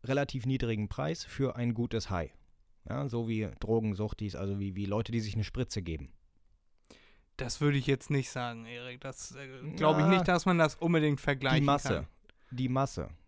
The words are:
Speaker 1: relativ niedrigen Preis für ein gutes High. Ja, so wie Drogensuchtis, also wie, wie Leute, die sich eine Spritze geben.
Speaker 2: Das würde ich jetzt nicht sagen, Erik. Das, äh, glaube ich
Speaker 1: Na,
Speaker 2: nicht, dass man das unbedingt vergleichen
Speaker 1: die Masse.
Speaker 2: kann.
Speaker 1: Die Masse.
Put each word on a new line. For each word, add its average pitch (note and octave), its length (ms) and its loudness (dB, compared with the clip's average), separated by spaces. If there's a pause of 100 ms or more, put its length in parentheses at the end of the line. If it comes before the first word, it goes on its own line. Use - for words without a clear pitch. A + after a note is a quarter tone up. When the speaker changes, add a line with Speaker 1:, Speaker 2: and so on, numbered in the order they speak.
Speaker 1:
relativ C3+ 440 -2
niedrigen A#2 420 0
Preis D3+ 340 -4
für - 320 -2
ein A#2+ 200 0
gutes A#2 360 -2
High. F2 220 -2 (560)
Ja, C#3 200 -4
so A#2 200 -2
wie G#2+ 200 -2 (120)
Drogensuchtis, G#2+ 720 -2
also G2 240 -4
wie, G2 160 -4
wie G2+ 120 -4
Leute, A2 260 -2
die A#2 80 0
sich G#2+ 140 -6
eine G#2+ 100 0
Spritze - 360 -4
geben. D#2+ 320 -8 (1200)
Speaker 2:
Das - 240 -6
würde C#3+ 180 4
ich C3 80 -2
jetzt C#3 240 0
nicht C3+ 200 0
sagen, A#2 360 -8
Erik. B2 340 -12
Das, - 360 -10
äh, C#3 100 -14 (300)
glaube D#3 240 6
ich D3+ 60 4
Speaker 1:
Na, F#3 80 8
Speaker 2:
nicht, F3+ 120 4
dass F3+ 180 4
man F3+ 140 6
das D#3 160 6
unbedingt D3+ 460 4
vergleichen C3+ 400 2
Speaker 1:
die C#3+ 60 4
Masse. C#3+ 280 2
Speaker 2:
kann. D2+ 120 -2 (440)
Speaker 1:
Die B2+ 180 -2
Masse. B2+ 420 0 (180)